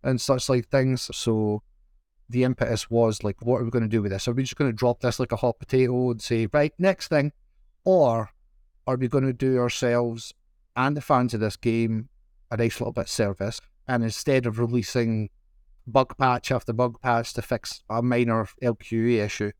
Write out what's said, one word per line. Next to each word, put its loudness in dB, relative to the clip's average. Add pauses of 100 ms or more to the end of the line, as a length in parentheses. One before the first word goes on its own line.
and 0
such -6
like 0
things. 0
So -2 (680)
the 0
impetus -2
was, 2
like, -4
what 0
are -2
we -4
gonna 0
do 2
with -2
this? -4
Are -2
we 0
just -8
gonna 0
drop 0
this -2
like -4
a -4
hot 0
potato 2
and -4
say, 0
"Right, 2
next 0
thing"? 2 (540)
Or 4 (540)
are 0
we 0
gonna 2
do 2
ourselves 0 (420)
and 0
the -6
fans 2
of -4
this 0
game 0 (420)
a -4
nice 0
little -4
bit -4
of -14
service? -4 (260)
And 0
instead 0
of -4
releasing 0 (560)
bug 0
patch 0
after -2
bug -2
patch 0
to -4
fix -6
a -2
minor 0 (140)
L 0
Q -2
E 4
issue -4